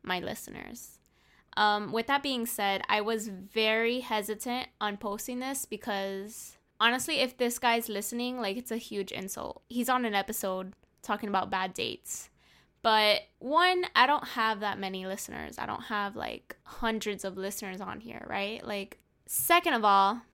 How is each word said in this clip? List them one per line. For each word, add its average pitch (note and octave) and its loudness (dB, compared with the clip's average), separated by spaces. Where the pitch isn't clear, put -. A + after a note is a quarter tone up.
my F#3 -2
listeners." - -10
Um, G#3 2
with A3+ -2
that C#4 2
being B3+ -2
said, G3 0
I G#3 2
was A3 -2
very A3 0
hesitant A3 -4
on G#3 -2
posting G#3+ -6
this C4+ -4
because, G3 -6
honestly, B3+ 2
if B3 0
this A#3+ 0
guy's A#3 2
listening, A#3+ -4
like, G3+ -2
it's B3 -8
a A3+ -2
huge G3+ -6
insult. - -8
He's A#3+ -2
on B3+ 4
an G#3 0
episode G3 -2
talking G#3 -2
about G3 2
bad F#3+ -2
dates. - -6
But G#3+ 6
one, F4+ 4
I B3+ 8
don't C#4 2
have A3 0
that G3+ -2
many F#3+ -4
listeners. - -8
I - -4
don't - -6
have, G#3 -4
like, - -8
hundreds A3 -2
of F#3+ -4
listeners F#3+ -6
on F#3+ -8
here, A#3 -12
right? G3+ -4
Like, G3+ -8
second F4 4
of A#3 2
all G3 8